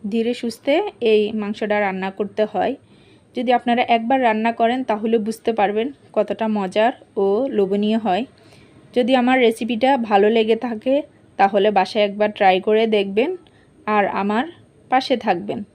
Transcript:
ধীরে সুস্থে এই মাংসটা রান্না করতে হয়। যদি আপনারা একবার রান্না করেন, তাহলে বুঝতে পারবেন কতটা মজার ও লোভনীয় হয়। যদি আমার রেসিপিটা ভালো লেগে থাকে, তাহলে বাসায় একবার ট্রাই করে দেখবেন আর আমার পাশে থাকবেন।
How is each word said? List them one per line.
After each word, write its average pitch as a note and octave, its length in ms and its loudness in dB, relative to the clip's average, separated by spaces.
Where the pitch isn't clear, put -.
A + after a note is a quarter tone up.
ধীরে A3+ 220 -2
সুস্থে A#3+ 420 -2
এই G#3+ 100 4
মাংসটা G#3 380 -4
রান্না F#3+ 380 -2
করতে G3+ 340 -4
হয়। F#3+ 220 -2
যদি B3 220 -6
আপনারা A#3+ 240 0
একবার A#3 320 0
রান্না A3 320 0
করেন, A#3 200 2
তাহলে A3 260 0
বুঝতে A3+ 320 -4
পারবেন G#3+ 280 0
কতটা G#3 320 -2
মজার G#3+ 460 0
ও G3 100 0
লোভনীয় G#3 480 0
হয়। G3 180 0
যদি B3 180 2
আমার B3+ 240 2
রেসিপিটা A3+ 440 0
ভালো G3+ 200 4
লেগে A3+ 360 2
থাকে, A#3 280 -4
তাহলে G3 320 2
বাসায় G3+ 360 0
একবার G#3 300 -2
ট্রাই F#3+ 200 4
করে A3 200 2
দেখবেন G#3 420 0
আর G#3+ 160 2
আমার G#3+ 240 -2
পাশে B3+ 260 0
থাকবেন। G3 420 -4